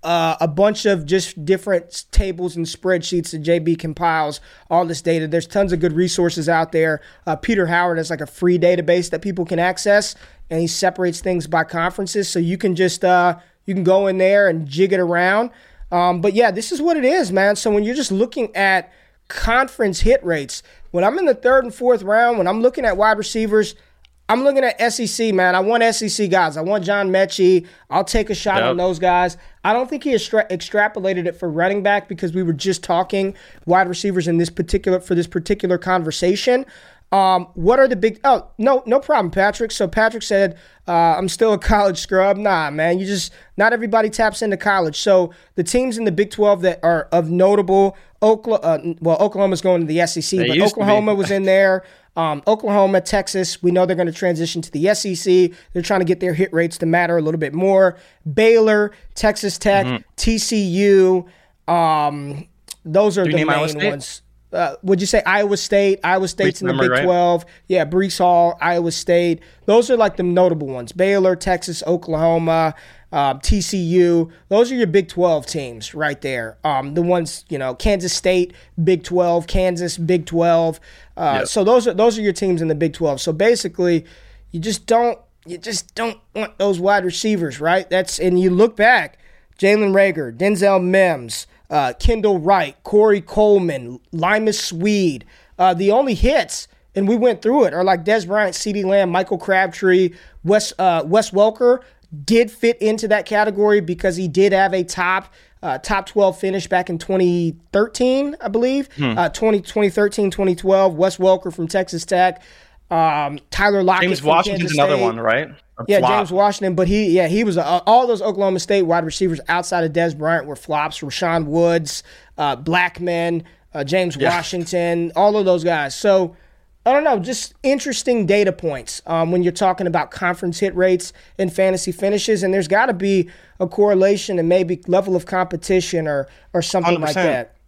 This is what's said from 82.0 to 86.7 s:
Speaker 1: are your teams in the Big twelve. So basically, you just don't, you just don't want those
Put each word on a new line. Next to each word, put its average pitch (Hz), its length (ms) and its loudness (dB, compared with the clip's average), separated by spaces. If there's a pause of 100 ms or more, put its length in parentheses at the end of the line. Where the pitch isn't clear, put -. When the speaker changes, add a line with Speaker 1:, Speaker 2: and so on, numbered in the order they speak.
Speaker 1:
are 220 40 -6
your 202 120 0
teams 180 280 -2
in 165 80 -2
the 156 60 0
Big 151 180 -2
twelve. 147 260 -2
So 170 140 -4
basically, 175 720 0 (460)
you 165 100 -8
just 208 240 -6
don't, 233 340 0 (260)
you 175 120 -14
just 196 380 -10
don't 226 240 -6 (140)
want 214 260 -10
those 190 200 0